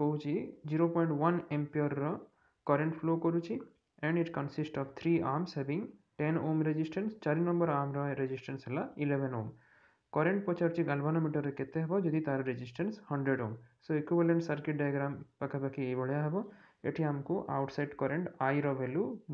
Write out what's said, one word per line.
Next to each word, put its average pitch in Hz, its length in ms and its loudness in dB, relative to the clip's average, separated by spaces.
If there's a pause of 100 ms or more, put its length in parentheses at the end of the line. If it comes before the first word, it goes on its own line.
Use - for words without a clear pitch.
କହୁଛି 147 320 0 (380)
ଜିରୋ 160 240 4
ପଏଣ୍ଟ 165 180 4 (100)
ୱାନ୍ 175 160 4 (180)
ଆମ୍ପିୟରର 147 540 0 (560)
କରେଣ୍ଟ 151 340 4
ଫ୍ଲୋ 165 140 2 (100)
କରୁଛି 170 320 0 (460)
and 160 200 2
it 165 100 0
consist 147 480 -4
of 139 80 -2 (100)
three 170 160 4 (180)
arms 170 260 0
having 143 240 -2 (360)
ଟେନ୍ 156 200 2
ohm 156 200 2 (100)
resistance। 160 440 0 (120)
ଚାରି 156 220 2
ନମ୍ବର 170 240 4 (100)
ଆର୍ମର 139 380 -2
ରେଜିଷ୍ଟାନ୍ସ 135 500 -4
ହେଲା 139 140 -2 (220)
ଇଲେଭେନ୍ 139 340 0
ohm। 110 100 -4 (640)
କରେଣ୍ଟ 185 360 2
ପଚାରୁଛି 170 420 2
ଗାଲଭାନୋମିଟରରେ 147 720 0
କେତେ 139 240 -2
ହେବ 180 220 0
ଯଦି 156 200 2
ତାର 135 240 0
ରେଜିଷ୍ଟାନ୍ସ 123 440 -4 (160)
ହଣ୍ଡ୍ରେଡ୍ 135 360 0
ohm। 107 80 -4 (300)
So - 60 -8 (100)
ଇକ୍ୱିଭାଲେଣ୍ଟ 170 480 4
ସର୍କିଟ 147 340 -2
ଡାୟାଗ୍ରାମ 139 300 0 (320)
ପାଖାପାଖି 139 420 -4
ଏଇଭଳିଆ 127 400 0
ହେବ। 175 180 -2 (460)
ଏଠି 160 200 -2
ଆମକୁ 143 240 -2 (220)
ଆଉଟସାଇଡ୍ 139 460 -2
କରେଣ୍ଟ 147 240 0 (220)
ଆଇର 143 320 2
ଭ୍ୟାଲୁ 131 220 0 (320)